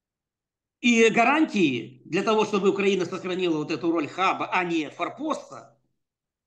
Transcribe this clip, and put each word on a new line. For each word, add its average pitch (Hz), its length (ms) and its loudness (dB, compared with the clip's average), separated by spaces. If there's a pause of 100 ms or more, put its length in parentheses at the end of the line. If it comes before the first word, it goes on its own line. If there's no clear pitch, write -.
(800)
И 226 300 6
гарантии 214 920 2
для 185 180 -4
того, 214 220 2
чтобы 202 260 2
Украина 196 340 0
сохранила 180 520 -4
вот 151 160 -4
эту 165 180 -2
роль 160 160 -2
хаба, 170 460 -2
а 185 100 0
не 165 280 -2
форпоста, - 840 -10 (720)